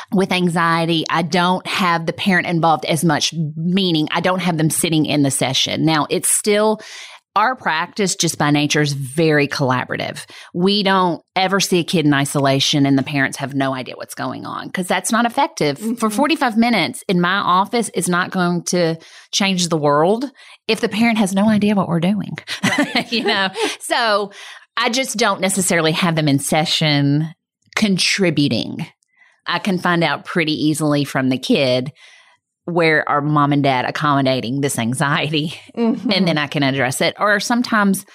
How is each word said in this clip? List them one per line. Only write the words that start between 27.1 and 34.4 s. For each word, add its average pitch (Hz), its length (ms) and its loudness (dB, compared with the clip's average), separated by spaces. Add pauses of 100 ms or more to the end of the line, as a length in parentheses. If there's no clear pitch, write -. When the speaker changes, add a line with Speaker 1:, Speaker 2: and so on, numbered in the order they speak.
Speaker 1:
contributing. 147 920 0 (600)
I 175 120 -2
can 180 200 -2
find 175 240 0
out 143 220 -2
pretty 156 280 -2
easily 147 520 0
from 135 240 -2
the 131 100 0
kid 131 540 0 (720)
where 165 440 2
are 143 120 0
mom 143 320 2
and 143 100 2
dad 131 220 2
accommodating 135 760 0